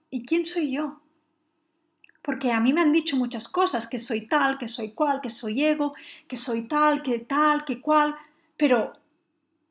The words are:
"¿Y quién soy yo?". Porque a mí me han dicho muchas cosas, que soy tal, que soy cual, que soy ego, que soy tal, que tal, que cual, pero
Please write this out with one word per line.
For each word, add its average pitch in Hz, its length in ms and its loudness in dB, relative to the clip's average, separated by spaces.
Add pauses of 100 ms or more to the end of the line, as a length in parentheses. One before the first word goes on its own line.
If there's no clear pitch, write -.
(100)
"¿Y 240 140 -8
quién 330 200 0
soy 311 280 -2
yo?". 285 280 -4 (1200)
Porque 240 300 -2
a 226 80 0
mí 254 120 2
me 339 80 2
han 302 120 4
dicho 311 240 2
muchas 233 320 -4
cosas, 349 380 0
que 233 120 -6
soy 220 280 -2
tal, 277 320 0
que 233 100 -8
soy 220 240 -6
cual, 262 280 -2
que 233 100 -6
soy 226 340 -2
ego, 294 300 0 (320)
que 247 100 -8
soy 233 320 -2
tal, 294 340 2
que 240 160 -2
tal, 294 460 0
que 240 160 -6
cual, 202 360 2 (400)
pero 240 380 2 (760)